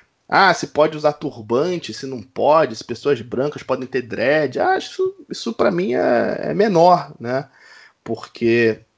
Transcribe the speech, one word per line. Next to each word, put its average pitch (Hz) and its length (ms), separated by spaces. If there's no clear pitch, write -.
ah, 180 240
se 165 140
pode 156 280
usar 147 180
turbante, 127 840
se - 100
não 131 160
pode, 135 540
se - 80
pessoas 127 380
brancas 127 420
podem 131 240
ter 127 160
dread. 120 560
Ah, 381 180
isso, - 380
isso - 240
pra 226 200
mim 185 240
é, 107 480
é 151 100
menor, 175 680
né? 123 300
Porque 117 800